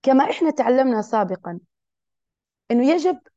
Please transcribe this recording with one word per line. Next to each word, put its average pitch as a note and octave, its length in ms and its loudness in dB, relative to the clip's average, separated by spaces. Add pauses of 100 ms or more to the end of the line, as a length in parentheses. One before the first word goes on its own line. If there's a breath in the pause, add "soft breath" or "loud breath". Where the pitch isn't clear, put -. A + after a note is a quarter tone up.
كما C4+ 280 2
إحنا D#4+ 180 -2
تعلمنا B3+ 520 0
سابقا F#3 580 -6 (1120)
أنه B3 200 2
يجب E4+ 280 0 (180)